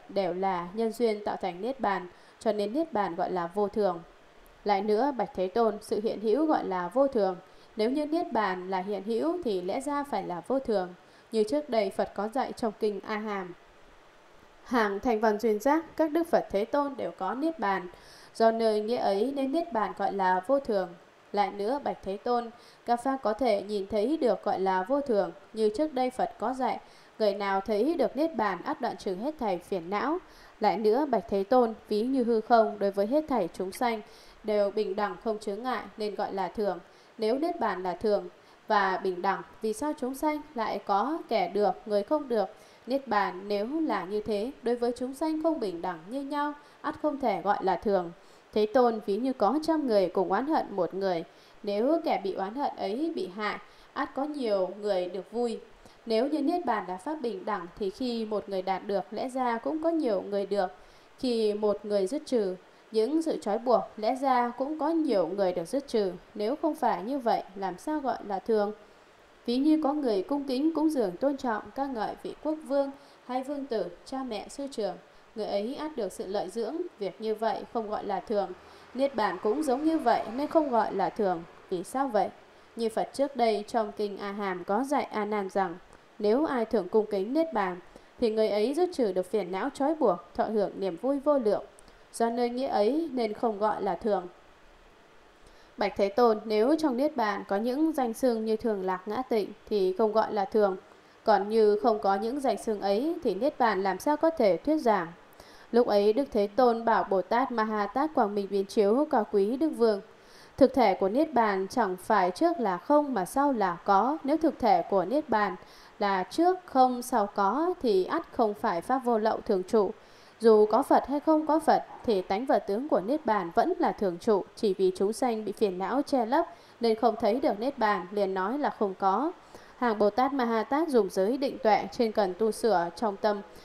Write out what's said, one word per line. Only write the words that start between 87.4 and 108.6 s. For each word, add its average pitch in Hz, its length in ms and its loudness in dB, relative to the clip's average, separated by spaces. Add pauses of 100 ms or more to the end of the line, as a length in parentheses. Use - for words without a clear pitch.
bàn 190 240 -2 (440)
thì 233 100 2
người 220 180 2
ấy 208 260 0
dứt 349 180 2
trừ 220 200 0
được 185 180 -2
phiền 185 220 -2
não 202 220 -2
trói 285 200 0
buộc, 226 240 2 (160)
thọ 233 100 0
hưởng 214 320 0
niềm 185 260 -4
vui 277 160 0
vô 285 200 2
lượng. 196 260 0 (480)
Do 233 180 0
nơi 240 200 0
nghĩa 247 160 -4
ấy 277 460 2
nên 226 200 0
không 220 260 -2
gọi 214 240 0
là 196 120 -2
thường. 185 320 -2 (1500)
Bạch 196 200 -2
Thế 202 120 2
Tôn, 220 360 4
nếu 226 340 4
trong 294 180 0
niết 294 200 0
bàn 202 320 -2
có 196 80 0
những 254 360 0
danh 247 200 0
xưng 226 320 0
như 220 120 0
thường 208 300 -2
lạc 185 200 -2
ngã 214 220 -4
tịnh 214 240 0 (160)
thì 185 300 2
không 214 140 2
gọi 220 200 2
là 202 120 0
thường. 196 320 2 (480)
Còn 202 240 4
như 214 340 6
không 220 160 4
có 196 160 2
những 226 260 -2
danh 233 220 0
xưng 214 180 -4
ấy 220 440 0
thì 214 100 2
niết 262 240 -2
bàn 208 240 2
làm 185 160 0
sao 302 180 0
có 330 140 2
thể 226 260 4
thuyết 302 220 0
giảng? 208 280 2 (640)
Lúc 233 140 4
ấy 208 260 4
Đức 269 200 2
Thế 202 140 2
Tôn 233 380 4
bảo 214 200 4
Bồ 190 180 2
Tát 247 300 0
Ma 226 120 2
Ha 214 220 -2
Tát 277 280 0
Quang 208 200 2
Minh 202 160 -2
Biến 196 140 0